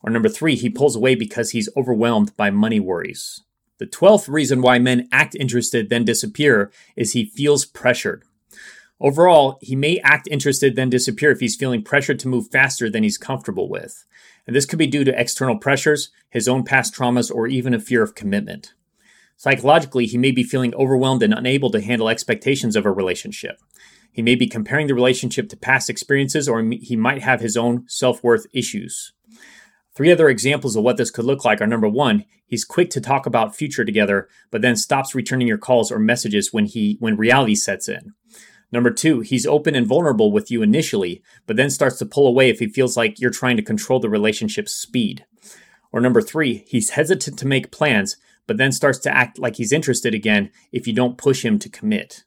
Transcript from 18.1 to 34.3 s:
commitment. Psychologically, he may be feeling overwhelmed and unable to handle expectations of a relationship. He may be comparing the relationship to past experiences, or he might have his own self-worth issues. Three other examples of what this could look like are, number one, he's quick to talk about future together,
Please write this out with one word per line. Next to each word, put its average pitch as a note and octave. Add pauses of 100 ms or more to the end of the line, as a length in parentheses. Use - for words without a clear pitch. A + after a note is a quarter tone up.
commitment. G2+ (640)
Psychologically, C3+
he A2+
may C3
be B2
feeling B2
overwhelmed C3
and G#2+
unable B2+
to G#2+
handle A2
expectations A#2
of G#2
a G#2
relationship. F#2+ (520)
He A#2+
may A#2+
be B2
comparing A#2
the C#3
relationship B2
to -
past C3
experiences, C#3
or A2+
he A#2
might B2
have B2
his A2+
own A#2+
self-worth A#2
issues. - (840)
Three D#3
other D#3+
examples B2+
of G#2+
what A#2
this A#2
could A#2
look G#2+
like G#2+
are, G#2+
number A2
one, D#3 (200)
he's A#2
quick F3
to C3
talk C3
about A2+
future C3+
together, G2+ (220)